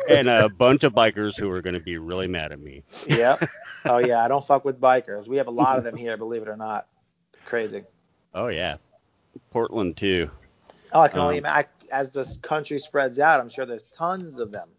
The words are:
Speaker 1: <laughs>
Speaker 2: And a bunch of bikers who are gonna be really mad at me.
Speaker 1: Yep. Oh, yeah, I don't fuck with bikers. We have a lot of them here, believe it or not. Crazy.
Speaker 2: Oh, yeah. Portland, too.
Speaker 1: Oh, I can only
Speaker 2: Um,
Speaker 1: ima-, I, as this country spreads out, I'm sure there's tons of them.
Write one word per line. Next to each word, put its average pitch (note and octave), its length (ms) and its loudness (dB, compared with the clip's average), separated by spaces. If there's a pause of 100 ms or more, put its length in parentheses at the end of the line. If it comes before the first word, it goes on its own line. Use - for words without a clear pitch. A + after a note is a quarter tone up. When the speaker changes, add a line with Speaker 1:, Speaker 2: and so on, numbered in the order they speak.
Speaker 1:
<laughs> - 40 2
Speaker 2:
And C#3+ 200 6
a A2 200 6
bunch B2 340 4
of C#3 100 4
bikers G#2+ 440 2
who G2+ 140 -4
are F2+ 100 -4
gonna F2+ 180 -4
be E2+ 180 -8
really F2 300 -4
mad D#2+ 240 -6
at D2 80 -16
me. C#2+ 240 -18 (240)
Speaker 1:
Yep. B2+ 360 2 (420)
Oh, B2 140 2
yeah, A#2+ 240 2
I A#2+ 40 2
don't C#3 180 0
fuck C#3 200 2
with B2+ 160 -4
bikers. A#2+ 480 2
We C3 80 -2
have C3+ 100 -2
a A#2+ 40 -8
lot B2+ 260 2
of B2 80 -2
them A#2 100 -8
here, A#2 220 -6
believe A2+ 240 -8
it A2 80 -12
or G#2+ 80 -10
not. A2 300 -8 (580)
Crazy. G#2+ 380 -6 (500)
Speaker 2:
Oh, G#2 140 -4
yeah. E2 300 -4 (760)
Portland, G#2+ 440 -2
too. F2+ 340 0 (600)
Speaker 1:
Oh, D#3 100 4
I D#3 60 8
can - 120 -2
only D3 200 0
Speaker 2:
Um, C#3+ 60 -8
Speaker 1:
ima-, D3+ 40 -4
I, D3 160 0 (260)
as C3 200 -4
this C3 260 -8
country D3+ 420 -6
spreads C3 400 -2
out, D3+ 200 6
I'm A#2+ 100 -6
sure C3 160 -8
there's A#2 180 -12
tons E3+ 560 -8
of A2 120 -8
them. F#2+ 160 -12 (120)